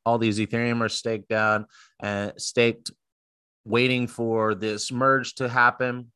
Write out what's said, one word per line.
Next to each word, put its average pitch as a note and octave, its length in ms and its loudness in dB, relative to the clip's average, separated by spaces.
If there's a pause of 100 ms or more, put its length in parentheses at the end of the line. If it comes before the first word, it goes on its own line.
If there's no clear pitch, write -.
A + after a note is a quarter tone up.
all A#2 100 4
these A2 220 2
Ethereum A#2 440 0
are A2 60 0
staked A2 400 -6
down G#2+ 380 2 (320)
and G2+ 380 -4
staked, A#2 520 0 (760)
waiting B2 440 0
for A2+ 480 0
this G#2+ 360 -4
merge C3 440 0
to B2+ 140 -4
happen B2 680 0